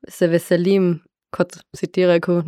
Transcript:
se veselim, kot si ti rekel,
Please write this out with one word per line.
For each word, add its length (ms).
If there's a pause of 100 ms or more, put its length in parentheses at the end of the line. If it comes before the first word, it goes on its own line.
se 180
veselim, 720 (300)
kot 280 (180)
si 100
ti 220
rekel, 400